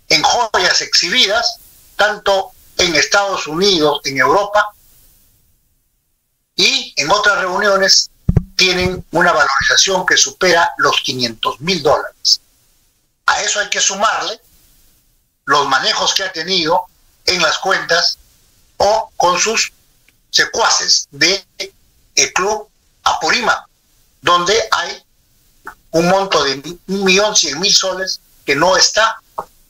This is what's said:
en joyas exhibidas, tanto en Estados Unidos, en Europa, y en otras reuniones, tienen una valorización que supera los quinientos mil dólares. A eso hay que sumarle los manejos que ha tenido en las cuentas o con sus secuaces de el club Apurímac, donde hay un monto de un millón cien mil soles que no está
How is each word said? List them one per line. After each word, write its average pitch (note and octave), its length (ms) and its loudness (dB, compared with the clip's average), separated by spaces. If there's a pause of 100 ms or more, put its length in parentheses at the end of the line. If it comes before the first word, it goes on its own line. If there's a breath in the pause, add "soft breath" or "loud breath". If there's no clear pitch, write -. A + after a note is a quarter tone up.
en - 140 2
joyas G#3+ 580 0
exhibidas, G#3+ 800 0 (380)
tanto G3+ 560 0 (240)
en F3 180 0
Estados F#3+ 520 0
Unidos, D#3 580 0
en C3+ 140 -6
Europa, F3 560 2 (1800)
y A#3+ 420 0
en C#3+ 140 -2
otras G3+ 300 2
reuniones, F#3+ 680 2 (460)
tienen F#3 540 0
una F3 220 2
valorización D#3 760 0
que F3+ 100 2
supera E3+ 600 0
los C#3 240 0
quinientos B2 600 -6
mil E3+ 220 -4
dólares. - 580 0 (880)
A - 160 0
eso G#3 160 -4
hay G3+ 120 -4
que D3 100 -2
sumarle G3+ 600 -2 (1080)
los D3 200 2
manejos F#3+ 480 0
que G3 80 -2
ha F#3+ 100 -6
tenido E3+ 540 -2 (380)
en F3+ 180 0
las D3+ 160 0
cuentas F3 600 -2 (580)
o G#3 400 0
con - 240 2
sus G#3+ 320 -4 (580)
secuaces - 800 0
de E3 340 -2 (680)
el - 180 0
club F#3+ 360 -2 (340)
Apurímac, - 640 -2 (540)
donde F3+ 500 2
hay F3 340 -6 (840)
un F3 180 2
monto F#3+ 360 2
de C3+ 100 -2 (320)
un G3 180 -4
millón G3 300 4
cien C#3+ 240 -2
mil G3 160 0
soles F#3+ 460 -6 (260)
que D3 80 2
no F3 220 2
está - 440 0 (500)